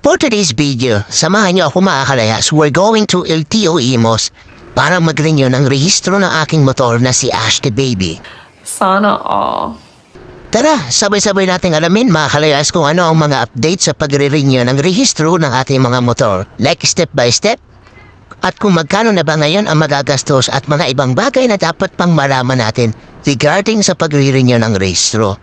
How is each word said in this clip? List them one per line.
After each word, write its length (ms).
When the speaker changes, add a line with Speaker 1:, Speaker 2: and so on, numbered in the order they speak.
Speaker 1:
For 160
today's 320
video, 560
samahan 480
nyo 160
ako 160
mga 240
kalayas. 400
We're 240
going 400
to 160
L 160
T 240
O 80
Imos 560
para 240
mag-renew 560
ng 160
rehistro 480
ng 140
aking 240
motor 320
na 160
si 160
Ashley 400
Baby. 480
Speaker 2:
Sana 560
all. 560
Speaker 1:
Tara, 320
sabay-sabay 640
nating 240
alamin 400
mga 240
kalayas 320
kung 160
ano 240
ang 80
mga 320
update 400
sa 0
pagre-renew 720
ng 160
rehistro 560
ng 160
ating 320
mga 160
motor. 480
Like 240
step 240
by 240
step. 240
At 240
kung 160
magkano 320
na 160
ba 80
ngayon 320
ang 160
magagastos 640
at 240
mga 240
ibang 240
bagay 320
na 80
dapat 400
pang 160
malaman 480
natin 320
regarding 560
sa 160
pagre-renew 640
ng 160
rehistro. 640